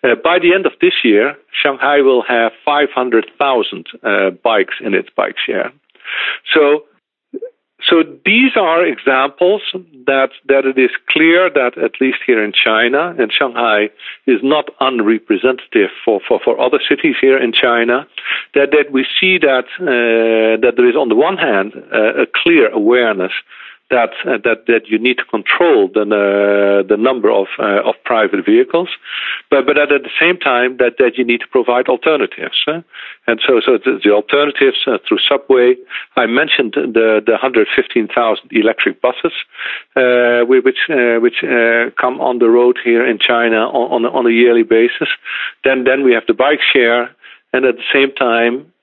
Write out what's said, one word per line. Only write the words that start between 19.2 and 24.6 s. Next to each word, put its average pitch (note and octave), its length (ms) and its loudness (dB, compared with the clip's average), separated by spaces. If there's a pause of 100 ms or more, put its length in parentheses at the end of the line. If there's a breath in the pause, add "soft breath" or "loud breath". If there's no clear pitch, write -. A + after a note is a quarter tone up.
that, C3+ 280 0 (140)
uh, A2+ 800 0
that A#2+ 160 2
there B2 120 4
is, A#2 80 2
on C#3+ 120 0
the G#2+ 80 2
one E3 200 2
hand, A2 380 -2
uh, B2 480 -2
a - 40 0 (160)
clear D#3 280 2
awareness G#2+ 640 0 (580 loud breath)
that, A#2 200 0 (160)
uh, A#2+ 180 -2
that, A2+ 220 -2